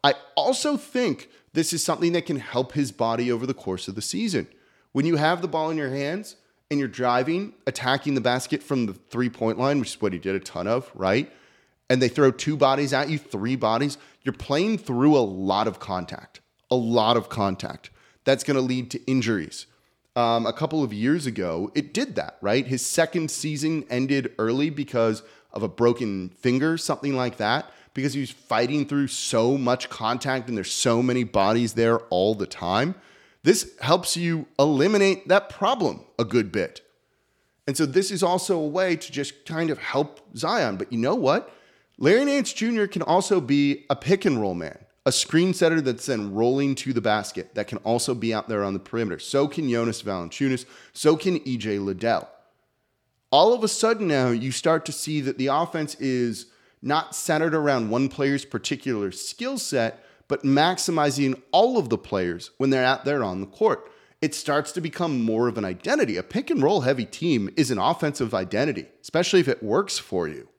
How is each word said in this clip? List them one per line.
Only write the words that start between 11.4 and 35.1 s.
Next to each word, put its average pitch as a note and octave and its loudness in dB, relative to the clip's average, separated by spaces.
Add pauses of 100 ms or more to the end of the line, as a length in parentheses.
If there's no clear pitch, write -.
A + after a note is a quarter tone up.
And B2+ 4
they B2 4
throw C3+ 6
two D3+ -4
bodies C3+ 2
at C#3 0
you, D3+ -2
three A#2 -4
bodies, A#2+ 0 (240)
you're C3+ -2
playing F#3 -2
through C#3 4
a C3+ 6
lot G2 0
of G2 -4
contact, - -8 (300)
a B2+ 4
lot A#2 4
of G#2+ -2
contact. - -4 (340)
That's C3+ 4
gonna C3+ 2
lead B2+ -4
to - -10
injuries. A2+ -2 (480)
Um, A#2 2
a A2+ -4
couple D#3 -2
of A2+ -4
years C3+ 0
ago, F#2 -4
it - -4
did B3+ -4
that, - -6
right? A#2+ 2
His B2+ -4
second D#3+ 0
season D#3 -4
ended C3 -2
early C3 0
because A2+ 0 (320)
of G2 -6
a G#2 -2
broken G#2 2
finger, C3+ 0
something C#3+ -2
like B2+ -2
that, A2+ 0 (220)
because C3+ -2
he C#3 -4
was B2+ -6
fighting B2+ 0
through C#3+ 0
so A#2+ 0
much B2+ 0
contact A#2+ -4
and A2+ -4
there's F#2 -6
so A#2+ 2
many B2+ 2
bodies A2 2
there A#2 4 (100)
all F#2+ 2
the G2+ -4
time. G#2+ -2 (480)
This - 2
helps E3+ 0
you E3+ -2 (100)
eliminate F#3+ 2